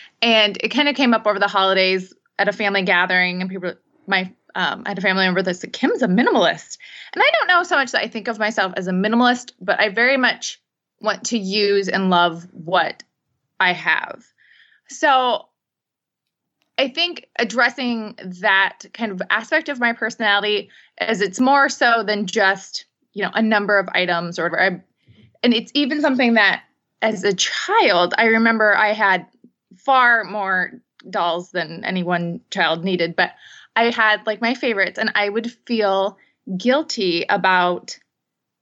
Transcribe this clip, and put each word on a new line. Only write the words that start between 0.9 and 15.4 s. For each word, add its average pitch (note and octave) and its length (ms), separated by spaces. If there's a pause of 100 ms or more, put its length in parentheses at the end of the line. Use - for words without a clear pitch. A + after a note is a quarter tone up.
came B3 200
up A3+ 140
over G#3 100
the G3+ 120
holidays F#3+ 640 (260)
at G3 80
a G3+ 60
family G3 300
gathering, F3+ 580
and F#3 80
people, F#3 240 (340)
my, F#3+ 240 (240)
um, F3+ 300
I - 40
had G3 80
a G3 40
family F#3+ 240
member F#3 160
that's F#3 220
like, - 100
"Kim's F4 280
a A#3 60
minimalist." G#3+ 720 (360)
And - 80
I C5+ 120
don't D#5 140
know F4+ 160
so F4 120
much C4+ 160
that - 100
I A3+ 60
think A3 220
of G#3+ 100
myself G#3 380
as F#3 100
a F#3 40
minimalist, A#3 680
but F#3 220
I G#3+ 80
very A#3+ 260
much - 460 (400)
want G3+ 240
to A#3 120
use G3+ 520
and F#3+ 200
love F3 440
what E3+ 500 (560)
I F3+ 140
have. - 500 (640)
So C4 600 (1300)